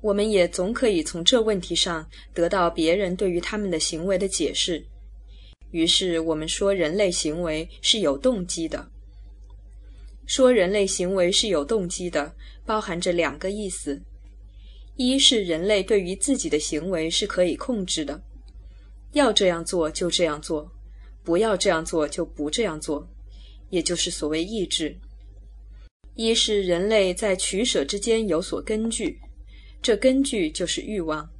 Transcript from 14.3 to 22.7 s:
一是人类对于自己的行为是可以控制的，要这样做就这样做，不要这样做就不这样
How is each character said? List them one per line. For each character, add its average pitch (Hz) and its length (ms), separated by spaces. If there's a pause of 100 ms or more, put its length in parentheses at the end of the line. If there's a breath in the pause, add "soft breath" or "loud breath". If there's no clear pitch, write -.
一 254 220
是 247 240
人 165 200
类 202 200
对 202 160
于 185 160
自 262 220
己 160 140
的 147 80
行 156 320
为 160 180
是 180 180
可 185 180
以 170 120
控 214 300
制 160 180
的， 139 180 (880 soft breath)
要 277 200
这 196 140
样 170 180
做 165 260
就 170 200
这 175 140
样 151 180
做， 151 280 (540 soft breath)
不 170 140
要 214 180
这 185 140
样 160 120
做 160 240
就 156 160
不 156 280
这 233 140
样 160 140